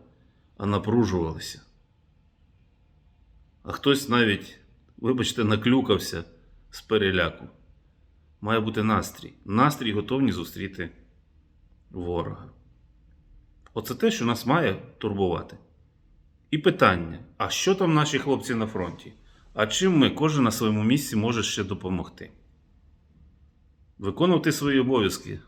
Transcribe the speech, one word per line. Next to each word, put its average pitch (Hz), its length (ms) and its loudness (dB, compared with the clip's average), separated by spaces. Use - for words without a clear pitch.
а 101 100 -8
напружувалися. 95 960 0
А - 100 -10
хтось 139 360 0
навіть, 113 500 2
вибачте, 120 480 0
наклюкався 110 800 2
з - 120 -18
переляку. 95 640 0
Має 110 200 0
бути 107 220 -2
настрій. - 500 -2
Настрій, 123 480 0
готовні 110 400 0
зустріти 90 580 -8
ворога. 87 600 -8
Оце 117 200 -8
те, 226 160 2
що 214 140 -2
нас 117 220 -2
має 131 360 0
турбувати. 95 600 -2
І 151 80 -2
питання, 95 600 2
а 98 120 -4
що - 240 0
там 180 200 2
наші 143 240 2
хлопці 127 360 -2
на 110 120 -2
фронті? 92 460 -8
А 107 120 2
чим 180 320 2
ми, 123 120 6
кожен 147 340 0
на 113 60 2
своєму 107 320 0
місці, 120 340 0
може 113 260 0
ще 101 220 -4
допомогти? 92 680 -8
Виконувати 160 540 2
свої 139 280 2
обов'язки — 101 680 0